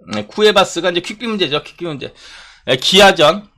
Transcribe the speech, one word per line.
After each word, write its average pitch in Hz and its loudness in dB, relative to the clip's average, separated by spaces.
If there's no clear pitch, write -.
예, 208 -6
쿠에바스가 190 0
이제 175 -2
퀵비 214 -10
문제죠. 170 -4
퀵비 - -14
문제. 139 -10
예, 135 2
기아전, 190 2